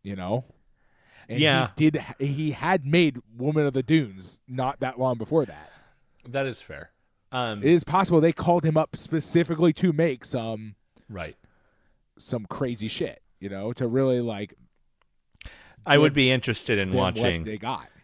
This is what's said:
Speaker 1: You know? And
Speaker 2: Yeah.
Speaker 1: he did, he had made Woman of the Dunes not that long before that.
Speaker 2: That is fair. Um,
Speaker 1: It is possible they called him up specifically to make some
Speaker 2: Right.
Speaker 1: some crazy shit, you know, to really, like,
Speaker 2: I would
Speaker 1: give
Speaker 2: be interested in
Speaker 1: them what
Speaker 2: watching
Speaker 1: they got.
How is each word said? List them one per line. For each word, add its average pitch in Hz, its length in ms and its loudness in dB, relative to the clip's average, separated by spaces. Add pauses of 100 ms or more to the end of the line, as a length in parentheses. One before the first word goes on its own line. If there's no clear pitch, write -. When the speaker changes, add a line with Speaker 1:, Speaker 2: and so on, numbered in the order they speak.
Speaker 1:
You 98 140 -10
know? 98 280 -4 (840)
And 117 120 -4
Speaker 2:
Yeah. 131 360 4
Speaker 1:
he 156 140 4
did, 147 140 -4 (140)
he 143 340 -2
had 160 340 0
made 151 320 4 (180)
Woman 147 300 0
of 135 60 0
the 131 100 0
Dunes 110 640 0
not 127 320 -6
that 131 180 -6
long 127 200 0
before 143 280 0
that. - 240 -20 (560)
Speaker 2:
That 135 200 -4
is 120 140 -8
fair. 76 300 -16 (420)
Um, 117 300 -4
Speaker 1:
It 143 80 4
is 170 140 6
possible 170 360 4
they 165 120 4
called 170 320 0
him 156 120 2
up 156 200 0
specifically 165 760 0
to 180 180 2
make 147 320 0
some 110 500 -6 (340)
Speaker 2:
Right. 87 280 -10 (800)
Speaker 1:
some 113 280 -8
crazy 113 420 -6
shit, - 340 -6 (160)
you 98 100 -12
know, 98 260 -8
to 127 120 -4
really, 127 340 2
like, 104 340 -6 (1300)
Speaker 2:
I 147 100 6
would 151 140 6
Speaker 1:
give 139 60 -10
Speaker 2:
be 131 140 6
interested 120 480 0
in 95 120 -2
Speaker 1:
them 95 80 2
what 92 180 2
Speaker 2:
watching 90 280 0
Speaker 1:
they 107 120 -8
got. 107 320 -8 (140)